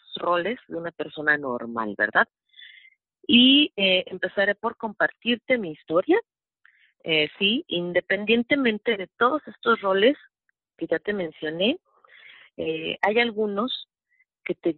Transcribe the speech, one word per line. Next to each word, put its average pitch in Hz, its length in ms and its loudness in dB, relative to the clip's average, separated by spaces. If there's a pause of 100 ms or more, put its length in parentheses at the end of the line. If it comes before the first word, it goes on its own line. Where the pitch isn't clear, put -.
(160)
roles 175 420 -2 (100)
de 165 100 -10
una 170 140 -8
persona 151 460 -2
normal, 117 600 -6
¿verdad? 113 300 2 (1000)
Y, 262 480 6
eh, 190 320 0
empezaré 196 480 -2
por - 220 -8
compartirte 226 840 -2
mi 170 140 -6
historia. 190 460 2 (840)
Eh, 156 340 0
sí, 214 300 0
independientemente 208 1300 0
de 185 100 -10 (100)
todos 269 300 0
estos 226 340 0
roles 196 360 4 (600)
que 165 100 -8
ya 165 100 -2
te 208 160 -6
mencioné, 175 640 -4 (800)
eh, 160 440 -6
hay 208 160 2
algunos 214 680 -2 (560)
que - 120 -4
te 165 220 -2